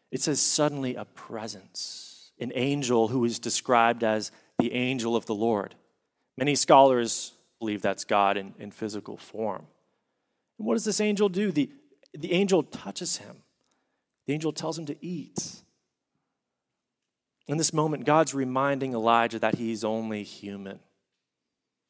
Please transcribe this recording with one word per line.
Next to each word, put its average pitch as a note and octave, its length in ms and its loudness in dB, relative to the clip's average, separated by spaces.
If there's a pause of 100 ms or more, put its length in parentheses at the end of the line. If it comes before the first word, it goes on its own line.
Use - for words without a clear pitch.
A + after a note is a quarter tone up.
(120)
It B2+ 100 -6
says, C#3 200 0
"Suddenly C#3+ 540 0
a G#2 100 -10
presence, - 1300 -14
an B2+ 160 -8
angel B2 540 2
who B2+ 140 0
is A#2 160 0
described A#2 640 2
as A2 280 0 (260)
the A#2 160 0
angel B2 420 -2
of A2 120 -2
the A2+ 80 -2
Lord." G#2+ 400 -2 (600)
Many C#3 200 2
scholars C3 800 6 (260)
believe G#2 220 -4
that's G2 240 -2
God G2+ 320 4
in, G2 200 -8
in G#2 140 -14
physical G#2+ 460 -8
form. G#2 500 -8 (880)
And G#3+ 100 -6
what A#3 80 2
does A3 100 -2
this G#3+ 160 -2
angel G#3 280 2
do? F#3+ 220 -2
The, C#3+ 180 0 (440)
the D#3 180 -8
angel F3+ 320 2
touches - 540 -8
him. G#2+ 200 -16 (880)
The C#3 80 -2
angel D#3 180 -2
tells D#3 280 -6
him E3 80 -10
to C#3+ 80 -8 (100)
eat. - 560 -10 (1900)
In C#3+ 100 -2
this D#3+ 160 0
moment, D#3 320 0
God's D3+ 280 4
reminding C3+ 600 0
Elijah A#2 460 2
that A2 160 0
he's A2+ 280 -4
only A2 400 -4
human. G2 560 -14 (1120)